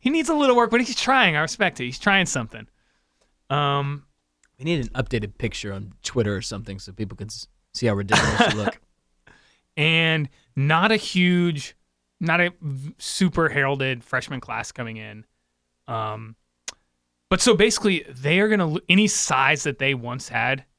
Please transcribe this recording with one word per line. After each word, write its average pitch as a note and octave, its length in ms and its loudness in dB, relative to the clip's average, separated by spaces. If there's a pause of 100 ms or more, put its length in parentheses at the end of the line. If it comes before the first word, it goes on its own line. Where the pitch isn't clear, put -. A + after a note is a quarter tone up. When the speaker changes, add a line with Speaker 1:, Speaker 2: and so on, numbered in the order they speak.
Speaker 1:
he B3+ 100 0
needs D#4+ 180 0
a E4 60 2
little C#4 220 4
work, A#3 160 2
but A#3+ 80 4
he's B3 160 -4
trying. A#3+ 400 2
I D3+ 40 2
respect E3+ 380 -2
it. C3 60 -6
He's B2 160 -8
trying G3 260 4
something. A2 400 -6 (840)
Um, C#3+ 560 -2 (520)
Speaker 2:
We C3 60 -18
need D#3+ 160 0
an A2+ 80 -4 (120)
updated G#2+ 380 -4
picture G#2+ 340 -6
on G2 200 -10 (100)
Twitter - 320 0
or F#2 80 -4
something F#2+ 380 -10
so - 100 -18
people G2 260 -8
can G2+ 120 -12
s-, - 180 -14 (280)
see - 120 -2
how G#2 80 2
ridiculous - 600 2
you G#3+ 60 -4
look. G#3+ 260 -4
Speaker 1:
<laughs> - 880 -20
And D#3+ 520 2 (280)
not D#3+ 360 4
a A3 40 4
huge, F3 800 0 (440)
not E3 200 0
a F3 200 2
v-, C#3 380 -8
super E3 500 0
heralded C3+ 560 -2
freshman B2+ 360 -6
class A#2 320 -10
coming A2+ 240 -10
in. G#2+ 280 -18 (640)
Um, A2 480 -8 (920)
but F#3+ 120 2
so A#3 140 6
basically, G3 540 2
they D3 320 0
are G#3+ 80 4
gonna G3 180 2
lo-, D#3 220 -2
any G3+ 200 6
size C3+ 560 2
that C#3+ 140 -4
they C#3 160 0
once B2 340 -8
had B2 360 -2 (140)